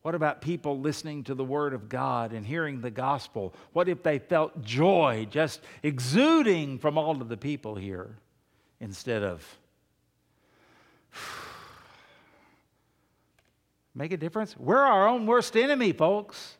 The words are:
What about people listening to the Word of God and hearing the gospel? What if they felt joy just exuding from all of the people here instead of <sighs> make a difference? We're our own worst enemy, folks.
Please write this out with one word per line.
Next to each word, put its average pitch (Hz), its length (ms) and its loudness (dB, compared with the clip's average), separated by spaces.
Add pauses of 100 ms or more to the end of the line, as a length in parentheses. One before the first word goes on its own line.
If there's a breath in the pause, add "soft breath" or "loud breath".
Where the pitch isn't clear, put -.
What 165 120 -6
about 151 260 -2
people 143 400 -4
listening 147 440 -6
to 135 100 -6
the 131 100 -4
Word 139 300 -2
of 110 160 -10
God 123 420 -4
and 107 140 -10
hearing 143 340 -6
the 120 100 -8
gospel? 123 640 -4 (200 loud breath)
What 247 120 2
if 175 160 -4
they 151 160 2
felt 156 440 0
joy 127 680 4
just 147 300 -2 (220 loud breath)
exuding 156 960 2
from 147 180 0
all 156 240 0
of 117 80 -10
the 117 80 -6
people 120 380 -8
here 98 420 -10 (640)
instead 110 420 -6
of 90 360 -8 (1500 loud breath)
<sighs> - 60 -18 (2750 loud breath)
make 147 180 -6
a 185 40 -4
difference? 170 400 -6
We're 190 220 4
our 226 280 6
own 233 200 2
worst 233 280 2
enemy, 247 380 4
folks. 196 680 0